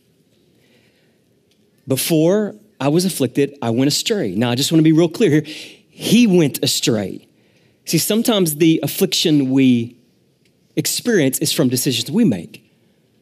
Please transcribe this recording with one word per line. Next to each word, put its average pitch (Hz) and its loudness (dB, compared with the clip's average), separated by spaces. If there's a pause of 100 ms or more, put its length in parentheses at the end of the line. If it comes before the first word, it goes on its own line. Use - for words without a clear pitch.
(1900)
"Before 170 0 (220)
I 135 -2
was 175 2
afflicted, 139 -2
I 117 -2
went 131 0
astray." 147 -4
Now, 120 -2
I 120 0
just 139 -4
wanna 160 4
be 160 4
real 165 4
clear 175 0
here. 147 2 (440)
He - 2
went 175 2
astray. 107 -4 (600)
See, - -4
sometimes 208 0
the 160 2
affliction 151 0
we 127 2 (800)
experience 156 -2
is 156 -4
from 139 0
decisions 123 -4
we 220 0
make. 107 -4 (580)